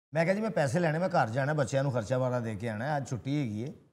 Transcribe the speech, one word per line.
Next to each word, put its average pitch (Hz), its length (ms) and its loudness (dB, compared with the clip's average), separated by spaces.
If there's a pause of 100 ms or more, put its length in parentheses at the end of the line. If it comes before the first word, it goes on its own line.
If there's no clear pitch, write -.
(140)
ਮੈਂ 160 100 2
ਕਿਹਾ, 185 120 2
"ਜੀ, 214 60 -2
ਮੈਂ 220 80 -2
ਪੈਸੇ 147 300 2
ਲੈਣੇ, 160 200 2
ਮੈਂ 185 100 0
ਘਰ 151 200 4
ਜਾਣਾ, 135 240 0
ਬੱਚਿਆਂ 139 300 2
ਨੂੰ 139 80 0
ਖਰਚਾ 120 260 0
ਵਾਰਾ 123 220 0
ਦੇ 113 160 -4
ਕੇ 113 140 -4
ਆਉਣਾ, 127 280 -2
ਅੱਜ 131 120 -6
ਛੁੱਟੀ 135 320 -2
ਹੈਗੀ 107 200 -4
ਏ 151 120 -8 (200)